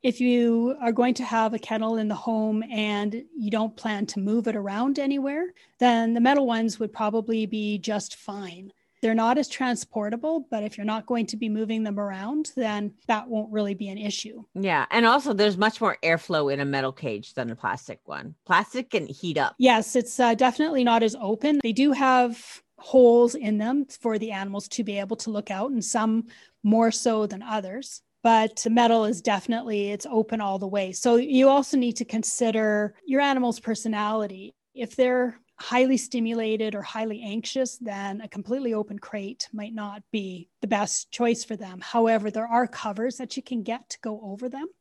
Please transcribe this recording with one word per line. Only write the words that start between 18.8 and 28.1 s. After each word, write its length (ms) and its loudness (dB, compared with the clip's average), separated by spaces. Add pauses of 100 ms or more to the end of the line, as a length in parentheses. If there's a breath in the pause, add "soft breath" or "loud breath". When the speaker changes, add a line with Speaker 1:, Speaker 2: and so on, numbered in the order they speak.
Speaker 2:
can 160 -2
heat 320 -6
up. 180 0
Speaker 1:
Yes, 380 4
it's, 240 0
uh, 160 4
definitely 480 2
not 200 4
as 160 0
open. 440 0
They 100 0
do 200 4
have 680 2 (160)
holes 580 8
in 220 -2
them 280 0
for 340 -4
the 120 -6
animals 380 -6
to 140 -4
be 160 -4
able 180 -6
to 140 -8
look 180 -6
out, 220 -4
and 120 -2
some 440 0 (360 loud breath)
more 280 4
so 340 0
than 160 -10
others. 600 -8 (220)